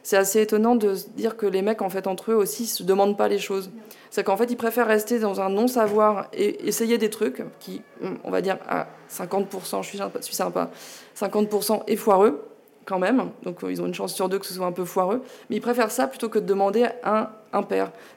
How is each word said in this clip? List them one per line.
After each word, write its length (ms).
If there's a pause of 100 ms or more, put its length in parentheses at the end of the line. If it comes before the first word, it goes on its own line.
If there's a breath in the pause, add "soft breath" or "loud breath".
C'est 140
assez 240
étonnant 340
de 180
se 160
dire 260
que 120
les 160
mecs, 180
en 80
fait, 160
entre 260
eux 40
aussi, 320
se 160
demandent 340
pas 100
les 120
choses. 320 (400 loud breath)
C'est 120
qu'en 140
fait, 140
ils 60
préfèrent 300
rester 300
dans 240
un 80
non-savoir 840
et 340
essayer 320
des 100
trucs 340 (160)
qui, 220 (420)
on 60
va 120
dire, 160 (120)
à 180 (200)
cinquante 400
pour 180
cent, 160
je 80
suis 80
sympa, 240
suis 140
sympa, 340 (460 loud breath)
cinquante 340
pour 140
cent 240
est 80
foireux, 480 (420)
quand 140
même. 300 (120)
Donc, 220
euh, 80
ils 100
ont 60
une 80
chance 180
sur 160
deux 80
que 80
ce 80
soit 140
un 40
peu 140
foireux. 380 (260 loud breath)
Mais 60
ils 60
préfèrent 300
ça 140
plutôt 240
que 80
de 80
demander 400 (180)
un, 260 (240)
un 100
père. 260 (280 loud breath)